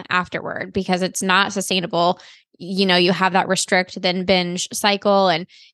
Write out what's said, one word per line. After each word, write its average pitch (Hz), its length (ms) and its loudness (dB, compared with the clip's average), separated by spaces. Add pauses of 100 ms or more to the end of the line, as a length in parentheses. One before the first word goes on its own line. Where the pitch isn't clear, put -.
(120)
afterward - 640 -4
because 185 280 -2
it's 185 220 -4
not 190 300 2
sustainable. 180 680 0 (380)
You 196 280 -2
know, 180 100 4
you 180 160 4
have 185 220 2
that 185 160 2
restrict, 185 520 -2
then 185 220 -2
binge 180 480 0
cycle, 202 560 2
and 175 180 0 (280)